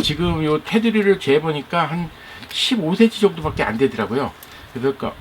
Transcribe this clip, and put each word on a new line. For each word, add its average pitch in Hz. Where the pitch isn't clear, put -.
지금 160
요 151
테두리를 214
재보니까 151
한 165
십오 185
센치 226
정도밖에 160
안 110
되더라고요. 117
그래서, 135